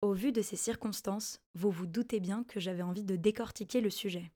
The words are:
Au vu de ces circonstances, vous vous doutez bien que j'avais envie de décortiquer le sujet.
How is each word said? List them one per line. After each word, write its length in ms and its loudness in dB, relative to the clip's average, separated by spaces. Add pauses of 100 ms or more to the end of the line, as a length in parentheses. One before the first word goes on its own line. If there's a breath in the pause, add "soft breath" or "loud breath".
Au 120 4
vu 200 2
de 80 4
ces 160 -2
circonstances, 800 -2 (160)
vous 160 4
vous 160 -2
doutez 320 0
bien 240 0
que 160 -6
j'avais 240 -2
envie 220 -2
de 100 2
décortiquer 640 2
le 80 4
sujet. 460 -4